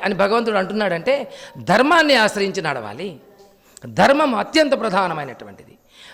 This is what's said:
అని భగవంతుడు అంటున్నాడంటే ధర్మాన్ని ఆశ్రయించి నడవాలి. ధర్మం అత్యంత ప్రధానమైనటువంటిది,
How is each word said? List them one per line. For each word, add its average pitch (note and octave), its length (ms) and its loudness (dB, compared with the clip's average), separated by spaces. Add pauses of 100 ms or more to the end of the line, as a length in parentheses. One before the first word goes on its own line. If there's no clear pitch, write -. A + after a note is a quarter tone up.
అని G3 100 -2
భగవంతుడు G#3 440 0
అంటున్నాడంటే G3+ 760 -2 (240)
ధర్మాన్ని C4+ 580 4
ఆశ్రయించి G3+ 460 0
నడవాలి. C#3 580 -8 (680)
ధర్మం B3 500 2
అత్యంత C4+ 440 2
ప్రధానమైనటువంటిది, D#3+ 1000 -6 (360)